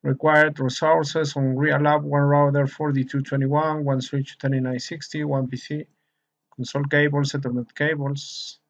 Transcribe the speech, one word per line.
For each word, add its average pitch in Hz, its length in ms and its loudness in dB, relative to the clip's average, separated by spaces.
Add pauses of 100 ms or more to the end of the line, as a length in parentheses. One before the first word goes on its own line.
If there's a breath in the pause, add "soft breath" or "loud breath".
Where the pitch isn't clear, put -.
Required 151 580 4
resources 151 760 2
on 135 200 0
real 143 320 2
app, 151 140 4
one 143 200 0
router, 143 440 4
forty-two 139 560 -2
twenty-one, 147 640 0
one 135 160 0
switch, 135 400 -6
thirty-nine 127 380 -2
sixty, 151 440 -8
one 139 240 -2
P 131 100 -8
C, 151 280 -8 (720)
console 143 300 -6
cables, 143 480 2
Ethernet 123 420 -4
cables. 143 840 -4 (100)